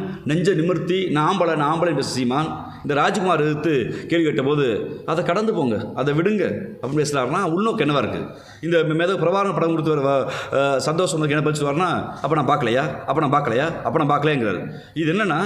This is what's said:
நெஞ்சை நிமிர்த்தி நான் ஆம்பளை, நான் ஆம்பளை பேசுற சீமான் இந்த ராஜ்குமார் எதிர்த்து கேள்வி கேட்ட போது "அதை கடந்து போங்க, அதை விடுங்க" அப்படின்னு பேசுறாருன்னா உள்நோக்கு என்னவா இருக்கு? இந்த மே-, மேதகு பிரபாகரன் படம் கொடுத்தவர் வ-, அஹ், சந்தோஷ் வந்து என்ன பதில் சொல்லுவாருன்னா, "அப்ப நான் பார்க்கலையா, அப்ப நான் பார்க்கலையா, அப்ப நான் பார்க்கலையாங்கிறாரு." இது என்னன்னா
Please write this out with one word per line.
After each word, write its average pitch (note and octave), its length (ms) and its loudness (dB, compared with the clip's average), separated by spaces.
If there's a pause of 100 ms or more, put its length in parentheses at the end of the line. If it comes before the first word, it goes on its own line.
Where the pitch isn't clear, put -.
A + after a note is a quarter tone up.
(260)
நெஞ்சை E3+ 280 2
நிமிர்த்தி F3 440 0 (120)
நான் D3+ 180 2
ஆம்பளை, F3 280 2
நான் D3 160 0
ஆம்பளை E3+ 220 2
பேசுற C3+ 220 -2
சீமான் C3 340 0 (280)
இந்த C#3 160 -4
ராஜ்குமார் F3+ 500 2
எதிர்த்து D3+ 300 0 (340)
கேள்வி E3 180 2
கேட்ட C3+ 180 0
போது C#3+ 220 2 (400)
"அதை E3 180 -2
கடந்து G#3 300 0
போங்க, B2+ 240 0 (180)
அதை C#3 180 0
விடுங்க" F3+ 300 2 (300)
அப்படின்னு C#3+ 300 -2
பேசுறாருன்னா C#3+ 460 -2
உள்நோக்கு F3 360 0
என்னவா C#3+ 180 2
இருக்கு? F#2 180 -4 (400)
இந்த E3 220 2
மே-, D#3 160 0
மேதகு F3 240 0
பிரபாகரன் F#3+ 340 2
படம் E3 180 2
கொடுத்தவர் D3+ 300 0
வ-, C3+ 220 2 (240)
அஹ், C#3 340 2
சந்தோஷ் E3 300 0
வந்து D3+ 180 0
என்ன D3 120 2
பதில் D3+ 140 0
சொல்லுவாருன்னா, D3 320 0 (300)
"அப்ப D3+ 140 0
நான் C3+ 160 2
பார்க்கலையா, C3 340 2 (200)
அப்ப C3+ 140 0
நான் C#3+ 160 2
பார்க்கலையா, C#3+ 320 2 (160)
அப்ப A#2+ 140 0
நான் C#3+ 160 2
பார்க்கலையாங்கிறாரு." C#3 480 0 (320)
இது D#3 180 0
என்னன்னா F3+ 340 0